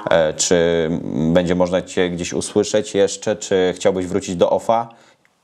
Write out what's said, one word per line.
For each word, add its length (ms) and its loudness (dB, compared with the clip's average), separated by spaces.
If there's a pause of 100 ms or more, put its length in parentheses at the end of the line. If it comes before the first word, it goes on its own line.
E, 240 2
czy 560 2 (440)
będzie 220 2
można 260 2
cię 280 -2
gdzieś 240 -6
usłyszeć 640 -2
jeszcze? 400 0
Czy 400 0
chciałbyś 320 -2
wrócić 280 -4
do 140 2
ofa? 400 0 (540)